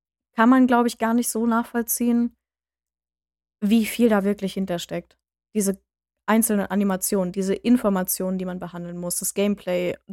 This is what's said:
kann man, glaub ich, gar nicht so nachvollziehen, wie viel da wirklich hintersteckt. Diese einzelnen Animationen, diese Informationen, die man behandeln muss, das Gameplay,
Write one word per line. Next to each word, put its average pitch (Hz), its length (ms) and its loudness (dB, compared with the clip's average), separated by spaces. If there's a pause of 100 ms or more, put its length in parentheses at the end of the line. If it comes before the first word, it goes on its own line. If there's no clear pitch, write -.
(360)
kann 233 140 6
man, 254 180 6
glaub 240 180 4
ich, 240 120 -4
gar 226 160 -2
nicht 240 160 0
so 226 160 -2
nachvollziehen, 233 880 -2 (1300)
wie 214 240 2
viel 233 240 2
da 208 140 4
wirklich 202 300 -2
hintersteckt. 175 640 -6 (360)
Diese 196 260 -2 (480)
einzelnen 214 400 2
Animationen, 190 640 -2
diese 190 240 -2
Informationen, 190 840 0
die 185 80 -6
man 180 140 -8
behandeln 175 380 -12
muss, 175 200 -6
das - 160 -6
Gameplay, 185 640 -2 (180)